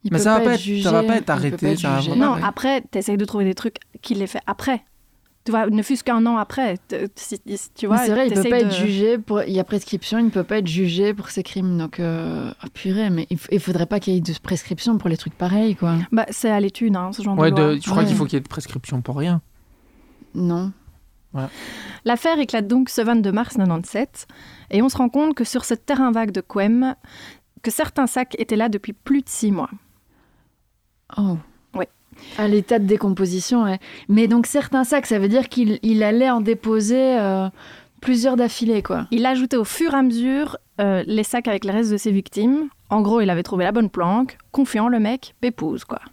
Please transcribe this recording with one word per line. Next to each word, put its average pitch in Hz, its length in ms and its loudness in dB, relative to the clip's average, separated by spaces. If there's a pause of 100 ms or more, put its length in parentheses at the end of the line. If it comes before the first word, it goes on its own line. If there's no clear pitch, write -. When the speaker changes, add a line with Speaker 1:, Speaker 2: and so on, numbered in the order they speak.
Speaker 1:
Il 190 80 -2
Speaker 2:
Mais 165 60 2
Speaker 1:
peut 208 60 2
Speaker 2:
ça 214 100 6
va 220 40 4
Speaker 1:
pas 226 60 2
Speaker 2:
pas 240 80 4
Speaker 1:
être 226 80 2
Speaker 2:
être, 180 40 -10
Speaker 1:
jugé, 202 200 -2
Speaker 2:
ça 180 80 4
va 220 100 4
pas 220 140 2
être 196 60 0
Speaker 1:
il - 20 -8
peut 165 80 0
Speaker 2:
arrêté, 143 340 0
Speaker 1:
pas 151 60 2
être 175 80 -2
Speaker 2:
ça 151 100 -2
va 135 80 2
Speaker 1:
jugé. 143 140 0
Speaker 2:
vraiment 262 140 4
Speaker 3:
Non, 269 80 2
Speaker 2:
pas - 40 -2
être 165 80 -2
Speaker 3:
après, 262 360 0
t'essayes 202 360 -2
de 208 60 0
trouver 202 200 -2
des 185 100 0
trucs - 240 -6 (220)
qu'il 202 200 -4
les 196 80 -2
fait 202 180 -8
après. 233 380 -4 (600)
Tu 233 80 -2
vois, 226 180 2
ne 214 120 2
fût-ce 254 200 -2
qu'un 226 240 2
an 233 120 2
après, 214 380 -2 (120)
t-, 185 260 -6
si, - 320 -12
si, 202 300 -10
tu 214 100 -6
vois, 214 120 2
Speaker 1:
Mais 247 80 0
c'est 220 60 0
vrai, 254 140 0
il 233 40 0
peut 214 120 -4
Speaker 3:
t'essayes 240 80 0
Speaker 1:
pas 240 120 2
Speaker 3:
de - 40 4
Speaker 1:
être 185 80 0
jugé 202 420 0
pour, 214 260 -4
il - 100 -4
y 185 80 0
a 185 40 -2
prescription, 208 540 -4
il 233 60 2
ne 226 60 4
peut 190 120 -2
pas 202 160 -2
être 196 80 -2
jugé 185 480 0
pour 202 140 -12
ses 190 160 -6
crimes. 185 340 -2
Donc, 160 220 -6
euh, 165 500 -4 (140)
oh, - 100 -14
purée, 196 360 -2
mais 165 200 0
il 180 60 -2
f-, - 160 -10
il 202 80 2
faudrait 170 260 -2
pas 208 140 -2
qu'il 185 140 -2
y - 20 2
ait 180 40 2
de 165 120 -4 (100)
prescription 196 560 -2
pour 185 100 -2
les 165 80 0
trucs - 200 -10
pareils, 202 400 0
quoi. 165 180 0 (160)
Speaker 3:
Bah, 226 200 2
c'est 220 200 -2
à 208 80 2
l'étude, 202 380 0
hein, 185 160 -4
ce 220 100 -8
genre 196 160 0
Speaker 2:
Ouais, 156 140 6
Speaker 3:
de 139 100 2
loi. 151 120 4
Speaker 2:
de, 147 60 -4
je - 80 -8
crois 190 140 2
Speaker 1:
Ouais. - 60 4
Speaker 2:
qu'il 151 80 2
faut 151 80 2
qu'il 139 100 -4
y 139 40 2
ait - 20 0
de 139 80 -14
prescription - 540 -8
pour 131 160 -6
rien. 170 220 0 (960)
Speaker 1:
Non. 175 380 -2 (600)
Speaker 2:
Voilà. 135 160 -6 (560)
Speaker 3:
L'affaire 294 360 0
éclate 226 260 -2
donc 247 220 2
ce - 140 -2
vingt-deux 220 280 2
mars 214 260 -2
quatre-vingt-sept, 185 680 -2 (460)
et 202 100 4
on 262 60 4
se - 80 -2
rend 247 140 2
compte 302 260 2
que 233 80 0
sur 240 200 -4
ce 233 100 -2
terrain 254 360 0
vague 220 220 0
de 185 80 -4
Quem, 233 560 2 (680)
que 233 80 -2
certains 277 380 0
sacs 254 320 -4
étaient 220 160 0
là 220 120 2
depuis 202 260 -6
plus 277 260 0
de - 80 -12
six 208 240 0
mois. 175 180 -2 (1500)
Speaker 1:
Oh. 190 200 0 (380)
Speaker 3:
Ouais. 185 140 -4 (500)
Speaker 1:
À 208 100 2
l'état 208 300 4
de 208 80 2
décomposition, 196 800 2
ouais. 190 140 -2 (300)
Mais 220 200 6
donc 233 180 4
certains 269 380 0
sacs, 277 220 0
ça 220 120 0
veut 196 100 2
dire 247 200 2
qu'il, 220 340 2
il 214 200 4
allait 233 280 4
en 233 100 2
déposer, 226 760 2
euh, 190 300 0 (520)
plusieurs 254 360 2
d'affilée, 233 460 0
quoi. - 280 -4
Speaker 3:
Il 233 160 2
ajoutait 262 300 0
au 226 80 2
fur 330 300 -2
et - 20 2
à 269 60 4
mesure, 262 540 0 (240)
euh, 196 260 2
les 214 180 0
sacs 240 240 -2
avec 202 160 -2
les 196 80 -2
restes 214 200 0
de 208 40 0
ses 208 160 0
victimes. 247 560 0 (200)
En 214 140 2
gros, 220 180 2
il 196 100 2
avait 170 120 0
trouvé 180 220 -2
la 196 80 2
bonne 226 180 2
planque, 196 480 0 (140)
confiant 240 360 0
le 240 120 2
mec, 226 400 -2
pépouze, 165 440 -4
quoi. - 160 -10 (120)